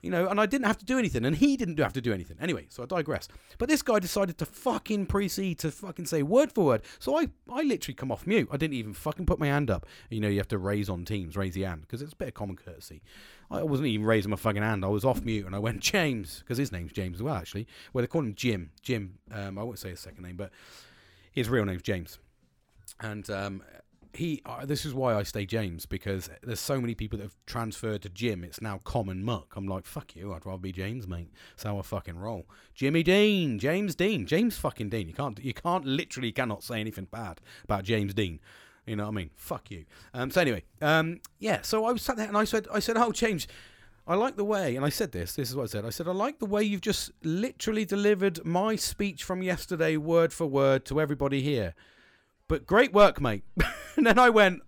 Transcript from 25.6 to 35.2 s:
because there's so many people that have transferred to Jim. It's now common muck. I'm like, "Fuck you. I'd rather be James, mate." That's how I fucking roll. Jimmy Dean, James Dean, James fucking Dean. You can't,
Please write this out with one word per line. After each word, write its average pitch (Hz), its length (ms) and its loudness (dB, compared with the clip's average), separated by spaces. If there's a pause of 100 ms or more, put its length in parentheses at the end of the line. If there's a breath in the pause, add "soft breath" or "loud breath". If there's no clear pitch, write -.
because 98 460 -6 (100)
there's 113 200 -8
so 135 200 -2
many 117 140 -2
people 110 220 -6
that 101 80 -8
have - 200 -16
transferred 110 580 -6
to 101 60 -10
Jim. 95 340 -4
It's - 180 -12
now 104 220 -6
common 95 400 -2
muck. 113 320 -4
I'm 98 120 -6
like, 95 180 -6
"Fuck - 300 -14
you. 95 180 -12
I'd 80 140 -12
rather 95 100 -8
be 92 140 -8
James, 98 360 -6
mate." 87 240 -8 (200 loud breath)
That's - 120 -20
how 104 140 -4
I 95 60 -6
fucking 87 340 -8
roll. 98 320 -8 (240 soft breath)
Jimmy 156 300 2
Dean, 185 560 4
James 170 340 0
Dean, 175 320 0
James 202 320 2
fucking 113 320 -4
Dean. 104 180 -2
You 80 60 -12
can't, 127 300 -6